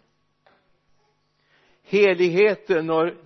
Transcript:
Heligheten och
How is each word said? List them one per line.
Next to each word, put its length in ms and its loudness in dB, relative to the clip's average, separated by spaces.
Heligheten 1040 0
och 220 -2